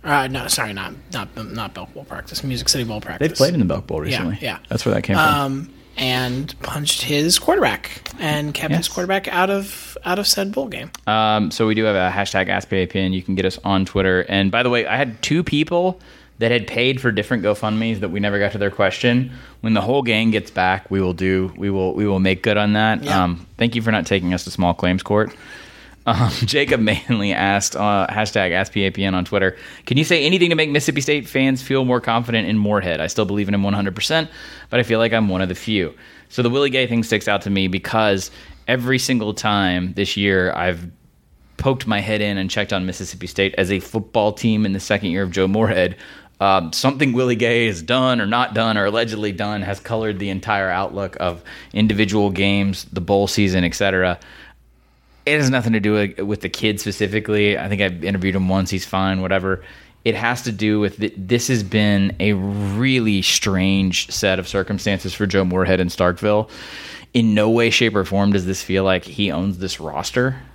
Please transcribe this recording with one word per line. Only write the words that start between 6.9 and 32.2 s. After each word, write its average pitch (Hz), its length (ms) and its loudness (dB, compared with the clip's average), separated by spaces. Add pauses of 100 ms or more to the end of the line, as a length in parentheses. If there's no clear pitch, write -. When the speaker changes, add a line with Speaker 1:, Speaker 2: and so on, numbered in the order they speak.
Speaker 1:
his 151 360 2
quarterback - 720 0 (100)
and 147 340 -2
kept 151 200 -4
his 170 140 0
Speaker 2:
Yes. - 60 -6
Speaker 1:
quarterback 190 340 -2
out 185 220 0
of, 196 560 -6
out 180 120 -2
of 196 100 -2
said 196 260 0
bowl 254 160 -4
game. - 220 -12 (160)
Speaker 2:
Um, 107 440 2
so 113 160 0
we 110 80 2
do 110 80 2
have 107 120 2
a 92 200 2
hashtag 98 320 0
Ask 95 220 -2
P 95 80 0
A 92 80 2
P 95 140 -4
N. 95 120 0
You 92 100 -2
can 95 140 -2
get 95 100 0
us 92 200 -2
on 95 180 2
Twitter. 92 460 2
And 98 200 2
by 117 140 4
the 127 60 4
way, 120 160 2
I 98 100 0
had 123 260 -4
two 165 220 0
people 175 560 0 (400)
that 113 120 2
had 120 160 0
paid 127 340 0
for 123 100 2
different 104 300 0
GoFundMes 107 600 0
that 101 80 -2
we 95 100 -4
never 101 180 0
got 101 140 2
to 104 80 -6
their 101 100 2
question. 120 640 2 (300)
When 110 120 0
the 101 80 2
whole 131 220 0
gang 113 260 2
gets 107 220 -2
back, 95 400 0
we 95 100 2
will 90 140 0
do, 95 420 0
we 101 140 -2
will, 95 240 0
we 104 100 0
will 98 140 2
make 95 240 2
good 104 140 2
on 104 160 2
that. 107 300 2
Speaker 1:
Yeah. 95 200 2
Speaker 2:
Um, 87 240 -2 (100)
thank 117 160 0
you 117 80 -2
for 113 100 -6
not 98 140 -2
taking 90 300 0
us - 80 -4
to - 80 -10
small 87 240 0
claims 92 260 0
court. 104 340 0 (680)
Um, 117 260 2
<laughs> - 140 -2
Jacob 139 340 2
Manley 107 540 0
asked, 98 420 0
uh, 101 320 2
hashtag 104 440 0
Ask 92 200 -2
P 101 140 0
A 95 60 0
P 98 120 -4
N 95 120 0
on 90 100 0
Twitter, 95 320 0 (300)
"Can 127 100 2
you 151 60 4
say 156 220 2
anything 175 260 4
to 165 40 2
make 160 140 0
Mississippi 143 320 0
State 147 260 0
fans 135 360 0
feel 135 220 0
more 123 140 2
confident 117 480 0